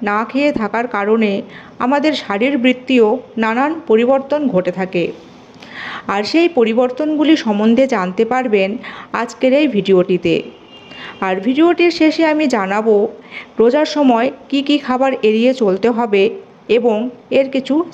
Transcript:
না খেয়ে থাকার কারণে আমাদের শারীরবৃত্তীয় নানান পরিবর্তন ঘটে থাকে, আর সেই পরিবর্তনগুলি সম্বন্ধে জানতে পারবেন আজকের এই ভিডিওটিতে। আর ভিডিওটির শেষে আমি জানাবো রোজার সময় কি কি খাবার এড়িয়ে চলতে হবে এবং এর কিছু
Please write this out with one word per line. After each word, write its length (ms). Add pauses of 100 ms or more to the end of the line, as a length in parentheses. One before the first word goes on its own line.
না 240
খেয়ে 280
থাকার 340
কারণে 440 (480)
আমাদের 360
শারীরবৃত্তীয় 920 (300)
নানান 340 (160)
পরিবর্তন 600
ঘটে 240
থাকে, 340 (1000)
আর 160
সেই 260
পরিবর্তনগুলি 880
সম্বন্ধে 500
জানতে 380
পারবেন 440 (440)
আজকের 400
এই 140
ভিডিওটিতে। 680 (880)
আর 180
ভিডিওটির 520
শেষে 340
আমি 220
জানাবো 480 (600)
রোজার 320
সময় 380 (200)
কি 140
কি 180
খাবার 320 (120)
এড়িয়ে 300
চলতে 360
হবে 340 (460)
এবং 280 (340)
এর 200
কিছু 240 (180)